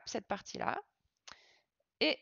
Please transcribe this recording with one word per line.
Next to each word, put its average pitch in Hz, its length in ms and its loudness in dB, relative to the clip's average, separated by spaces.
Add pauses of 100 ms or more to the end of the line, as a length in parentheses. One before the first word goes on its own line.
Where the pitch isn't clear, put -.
cette - 220 -4
partie-là. - 520 -2 (1200)
Et 302 220 4